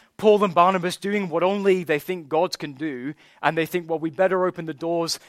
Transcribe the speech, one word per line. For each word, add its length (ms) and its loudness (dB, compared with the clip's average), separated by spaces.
Paul 260 6
and 100 0
Barnabas 440 4
doing 320 -2
what 120 0
only 440 2
they 140 0
think 280 -8
gods 300 0
can 160 -10
do, 400 -8
and 160 0
they 80 0
think, 240 -6
"Well, 100 -2
we 100 -4
better 360 0
open 200 -6
the 80 -8
doors 560 -4